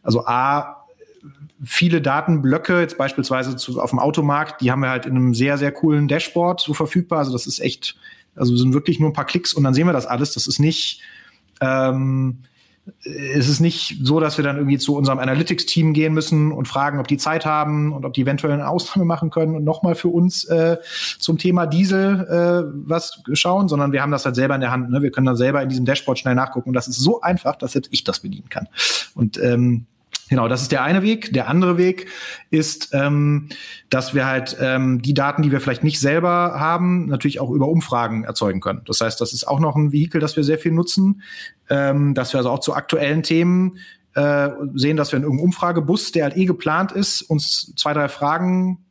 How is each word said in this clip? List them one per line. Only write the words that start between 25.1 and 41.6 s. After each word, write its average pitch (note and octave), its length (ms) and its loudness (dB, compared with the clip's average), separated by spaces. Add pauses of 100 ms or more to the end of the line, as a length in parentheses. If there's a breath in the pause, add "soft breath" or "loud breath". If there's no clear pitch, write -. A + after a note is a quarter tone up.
können C3+ 160 2
dann B2 100 2
selber C3+ 240 2
in C3+ 80 -2
diesem B2+ 160 0
Dashboard C3+ 320 0
schnell B2+ 160 -2
nachgucken B2+ 360 -2
und B2+ 40 -2
das B2 140 -2
ist B2 100 -6
so F#3 240 2
einfach, F3+ 340 0
dass - 180 -8
selbst - 200 -2
ich - 100 -2
das - 180 -4
bedienen G2 280 -12
kann. - 180 -8 (460 loud breath)
Und, A2 240 -2
ähm, A#2+ 480 2 (440)
genau, A#2+ 180 2
das B2 140 0
ist C#3 100 -4
der C3 120 0
eine F#3 200 2
Weg. A3 300 -2
Der B2+ 160 0
andere F3+ 280 2
Weg F#3 300 0 (420 loud breath)
ist, D#3 440 -2
ähm, D3 560 2 (400 loud breath)
dass C3 260 -2
wir C3+ 100 2
halt, C3 360 -2
ähm, C3 400 2
die C#3 120 0
Daten, C#3 300 0
die C#3+ 80 4
wir C#3 80 2
vielleicht C3+ 240 -2
nicht D#3 160 0
selber F3 580 2
haben, F3 500 0
natürlich C#3 340 -2
auch B2+ 100 -2
über C#3+ 160 2
Umfragen A#2 560 0
erzeugen G2+ 380 -2
können. - 240 -4
Das - 160 -2
heißt, A2+ 180 -2
das A#2+ 140 -4
ist A#2 120 -6
auch C#3 140 -2
noch D3+ 160 2
ein D3 160 2
Vehikel, D3+ 300 0
das - 160 -2
wir D3 80 2
sehr D#3 120 2
viel D#3+ 140 -2
nutzen, F#3+ 500 2 (480 loud breath)